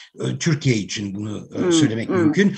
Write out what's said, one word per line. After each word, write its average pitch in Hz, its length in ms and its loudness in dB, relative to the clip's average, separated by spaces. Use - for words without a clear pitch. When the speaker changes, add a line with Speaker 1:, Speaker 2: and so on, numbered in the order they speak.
Speaker 1:
e, 131 180 -4
Türkiye 139 360 2
için 101 400 -6
bunu, 104 400 -8
e, - 20 -6
Speaker 2:
Hmm, 180 140 0
Speaker 1:
söylemek 147 380 2
Speaker 2:
hmm. - 60 0
Speaker 1:
mümkün. 208 420 2